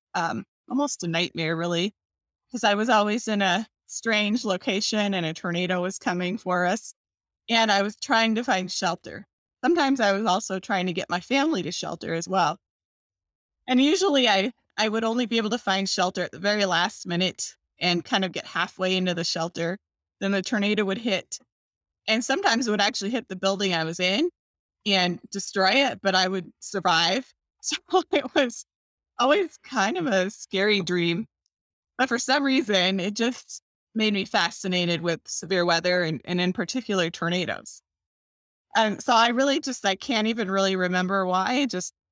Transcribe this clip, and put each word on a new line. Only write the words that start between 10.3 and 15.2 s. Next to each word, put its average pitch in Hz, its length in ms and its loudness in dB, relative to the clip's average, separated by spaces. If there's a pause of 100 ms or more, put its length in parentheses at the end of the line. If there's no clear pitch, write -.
trying 185 240 -2
to 185 80 0
get 180 160 -6
my 175 100 -2
family 277 440 0
to 156 100 -6
shelter - 400 -8
as 165 160 -4
well. 185 300 2 (1080)
And 254 140 4
usually 285 480 4
I, 202 240 2 (240)
I 220 140 0
would 226 120 0
only 233 220 0